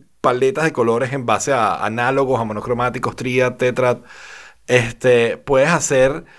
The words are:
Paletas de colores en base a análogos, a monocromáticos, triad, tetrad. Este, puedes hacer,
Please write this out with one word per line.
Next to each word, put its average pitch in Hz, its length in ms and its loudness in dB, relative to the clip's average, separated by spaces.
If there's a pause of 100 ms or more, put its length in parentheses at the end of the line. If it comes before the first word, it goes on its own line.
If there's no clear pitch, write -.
(200)
Paletas 131 440 0
de 156 100 0
colores 120 400 0
en 131 140 -6
base 113 260 0
a 104 320 0
análogos, 127 540 0
a 117 40 -2
monocromáticos, 117 720 -4
triad, 127 420 0
tetrad. 123 420 0 (680)
Este, 120 680 2
puedes 139 320 2
hacer, 143 560 0 (140)